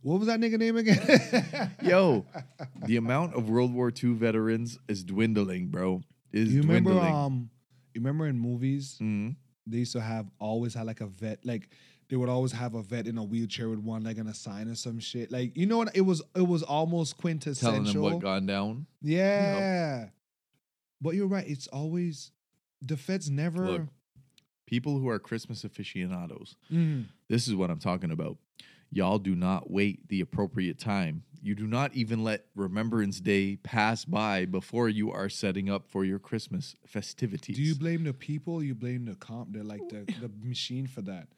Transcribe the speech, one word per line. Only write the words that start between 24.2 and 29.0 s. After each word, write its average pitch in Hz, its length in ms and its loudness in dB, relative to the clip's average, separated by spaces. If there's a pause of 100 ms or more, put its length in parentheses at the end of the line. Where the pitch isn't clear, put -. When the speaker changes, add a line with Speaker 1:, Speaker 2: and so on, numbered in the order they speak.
Speaker 2:
people 135 340 0
who 131 80 0
are 110 100 0
Christmas 113 460 -8
aficionados, 90 920 -8 (160)
Speaker 1:
Mm. 156 340 2 (220)
Speaker 2:
this 117 200 2
is 104 80 2
what 92 120 2
I'm 85 120 -2
talking 90 320 -2
about. 80 260 -4 (520)
Y'all 98 280 2